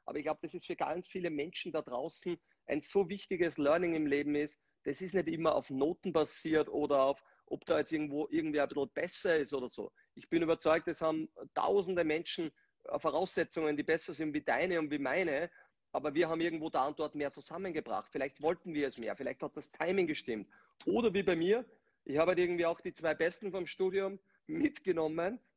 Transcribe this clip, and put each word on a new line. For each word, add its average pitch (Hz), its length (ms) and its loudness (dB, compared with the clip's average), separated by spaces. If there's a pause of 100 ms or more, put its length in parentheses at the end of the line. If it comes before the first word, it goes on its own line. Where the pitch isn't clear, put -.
Aber 131 120 -4
ich 151 60 -4
glaub, 151 180 -2
das 165 140 -8
ist 170 100 -10
für 170 100 -6
ganz 156 320 -4
viele 180 220 -4
Menschen 156 420 -6
da 156 120 -2
draußen 156 540 -6 (280)
ein 147 160 0
so 196 280 2
wichtiges 175 500 -2
Learning 165 340 4
im 156 140 2
Leben 143 280 2
ist, 147 240 -2 (240)
das 147 180 -4
ist 185 120 -8
nicht 170 140 2
immer 160 280 2
auf - 140 -2
Noten 147 420 0
basiert 156 580 2
oder 143 340 4
auf, 139 200 2 (220)
ob 147 200 -8
da 156 140 4
jetzt 151 120 -2
irgendwo 151 400 -2
irgendwie 156 300 2
ein 139 60 2
bisschen 139 260 -2
besser 170 440 0
ist 143 160 -2
oder 127 160 -2
so. 101 220 -10 (240)
Ich - 140 -16
bin 165 120 2
überzeugt, 160 460 2
es 165 140 -4
haben 160 280 0 (260)
tausende 185 480 2
Menschen, 160 480 -2 (320)
äh, - 160 -4
Voraussetzungen, 160 800 0
die 143 60 -2
besser 160 300 0
sind 151 200 -4
wie 147 80 -2
deine 165 380 2
und 151 120 -2
wie 147 80 -2
meine. 151 500 0 (460)
Aber 139 200 -2
wir 165 120 4
haben 165 140 0
irgendwo 160 300 -2
da 135 160 2
und 147 120 -6
dort 151 140 -2
mehr 147 180 -2
zusammengebracht. 156 800 -6
Vielleicht - 300 -6
wollten 170 320 -2
wir 147 140 0
es 123 100 -6
mehr, 110 180 -4
vielleicht 127 280 -6
hat 143 120 -8
das 147 140 -12
Timing 180 380 0
gestimmt. 117 420 -4 (360)
Oder 214 280 2
wie 196 80 2
bei 180 140 2
mir, 190 300 2 (380)
ich 139 140 -2
habe 165 120 4
halt 180 100 4
irgendwie 175 260 2
auch 165 160 0
die 175 120 -8
zwei 160 200 0
Besten 180 380 -2
vom 180 160 -4
Studium 190 520 -2 (280)
mitgenommen, 170 920 0 (180)